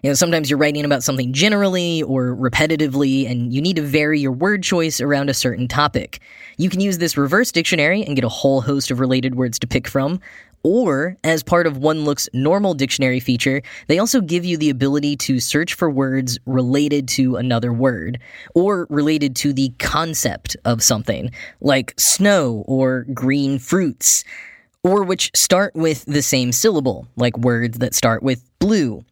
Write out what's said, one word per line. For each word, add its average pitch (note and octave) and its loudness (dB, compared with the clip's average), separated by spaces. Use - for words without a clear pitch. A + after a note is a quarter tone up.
You C#3 0
know, C#3 0
sometimes D#3+ 0
you're C#3+ 2
writing D3 0
about C#3 0
something C3 -2
generally F#3 0
or B2+ -2
repetitively, C3+ 0
and A#2+ -2
you C#3 0
need F3+ 0
to D#3 0
vary D3+ 0
your C3+ -2
word F#3+ 0
choice E3 -2
around C#3+ 0
a B2+ 0
certain B2 -2
topic. D3 -2
You F3+ 0
can F3+ -2
use G3 0
this E3 -2
reverse D3 2
dictionary E3 0
and C#3+ -4
get C3 0
a A#2+ -2
whole C3+ 2
host C3+ -2
of B2 -2
related B2+ 0
words B2 -2
to B2 -2
pick B2+ -4
from, D3 -2
or F3+ 2
as D#3+ 0
part F3 2
of C#3 -2
One D3+ 0
Look's C#3+ -2
normal F3 0
dictionary C3 0
feature, C3 0
they E3 2
also A#3 2
give F3 -2
you F3 -2
the D3+ 2
ability C#3 0
to C3 0
search D3+ 0
for E3+ 0
words C3 -2
related C3+ 0
to B2+ 0
another A#2+ 0
word, A#2+ -2
or F3+ 2
related D3 2
to C#3+ 0
the C3+ 0
concept - -4
of A2+ 0
something, A2 0
like C3+ 0
snow D#3 2
or C3 0
green C3+ 0
fruits, - 0
or G3 4
which F#3 -2
start F#3+ 2
with D#3+ 0
the C#3+ 0
same B2+ 0
syllable, C3 0
like A#2+ 0
words A#2 0
that B2 -2
start A2+ 0
with B2+ -2
blue. E3+ 0